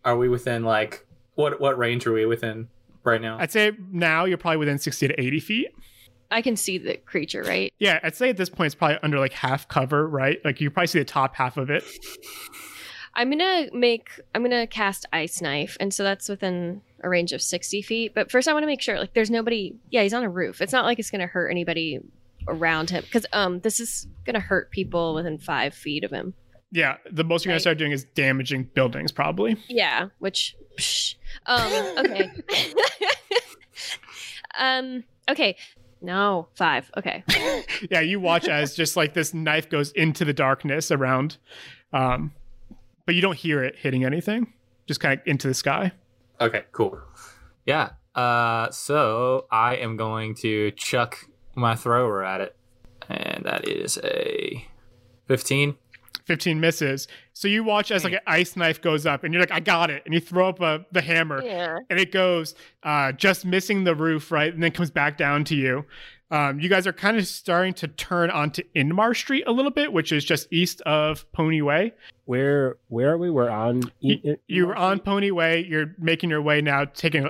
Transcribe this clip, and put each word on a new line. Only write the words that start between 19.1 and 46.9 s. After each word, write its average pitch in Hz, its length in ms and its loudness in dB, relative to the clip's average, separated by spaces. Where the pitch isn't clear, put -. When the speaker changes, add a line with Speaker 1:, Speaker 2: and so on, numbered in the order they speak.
Speaker 3:
there's 220 160 2
nobody, 226 460 -2
yeah, 240 100 4
he's 202 140 2
on 247 80 -2
a 214 80 -2
roof. 170 300 -4
It's 196 120 -2
not 254 120 4
like 240 120 2
it's 226 140 -6
gonna 185 160 -4
hurt 180 220 -2
anybody 165 500 -2
around 160 420 0
him, 180 220 -4
'cause, 220 200 0
um, 180 280 0
this 214 200 -2
is - 280 -8
gonna 233 140 -2
hurt - 320 -2
people 170 420 -2
within 156 240 -4
five 139 380 -2
feet 151 280 -6
of 104 60 -4
him. 143 240 -8
Speaker 2:
Yeah, 151 260 0
the 165 120 0
most 165 220 0
you're 185 60 0
gonna 165 60 2
Speaker 3:
Right. 156 40 -2
Speaker 2:
start 160 160 2
doing 151 140 0
is 135 140 -4
damaging 135 480 0
buildings, 135 380 0
probably. 190 460 0
Speaker 3:
Yeah, 180 400 0
which, - 380 -4
psh. - 340 -2
Um, 240 260 2
okay. 320 320 0
<laughs> 349 240 -2
Um, 262 440 -2
okay. 269 260 2
No, 185 540 0
five. 151 420 2
Okay. - 300 -6
Speaker 2:
<laughs> 508 360 0
Yeah, 175 100 4
you 185 180 0
watch 170 280 2
as 147 280 0
just, 160 200 0
like, 151 180 2
this 160 200 -2
knife 156 360 0
goes 147 220 0
into 156 340 2
the 147 80 2
darkness 139 580 0
around, 135 460 2
um, 135 400 0
but 170 100 2
you 180 60 2
don't 190 160 2
hear 151 260 0
it - 140 -4
hitting 131 280 0
anything, 208 480 -2
just 147 140 -4
kinda 135 240 2
into 139 220 0
the 131 60 0
sky. 143 380 0
Speaker 1:
Okay, 113 320 0
cool. - 280 -2